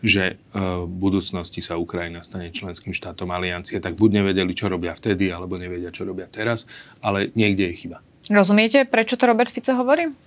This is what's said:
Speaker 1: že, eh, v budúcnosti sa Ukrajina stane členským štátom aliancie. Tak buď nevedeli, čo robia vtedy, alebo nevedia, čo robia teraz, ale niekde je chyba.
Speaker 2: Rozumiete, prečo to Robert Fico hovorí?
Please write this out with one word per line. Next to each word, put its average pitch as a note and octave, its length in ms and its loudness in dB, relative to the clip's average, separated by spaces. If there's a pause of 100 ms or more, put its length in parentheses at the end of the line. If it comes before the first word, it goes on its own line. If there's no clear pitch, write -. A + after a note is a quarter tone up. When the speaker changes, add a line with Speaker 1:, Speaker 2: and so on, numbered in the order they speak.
Speaker 1:
že, G2 360 2 (100)
eh, - 100 -8 (200)
v F2 100 -4
budúcnosti F#2 760 -2
sa E2+ 160 -4
Ukrajina E2+ 400 -8
stane F2 320 -12
členským F#2 400 -10
štátom F2+ 400 -8
aliancie. F2+ 480 -4
Tak E2+ 160 -6
buď G#2 240 6
nevedeli, F#2 320 2
čo G2 160 -2
robia F2 240 -2
vtedy, F#2+ 400 0
alebo F2+ 240 -8
nevedia, F2+ 320 -8
čo F#2+ 160 -10
robia F#2 240 -10
teraz, A2+ 400 -4 (320)
ale G2+ 320 0
niekde G2+ 400 2
je - 20 -10
chyba. - 240 -14 (280)
Speaker 2:
Rozumiete, G#3 560 6
prečo A3+ 320 2
to - 80 2
Robert A#3+ 240 4
Fico - 240 -4
hovorí? C#4 400 2 (160)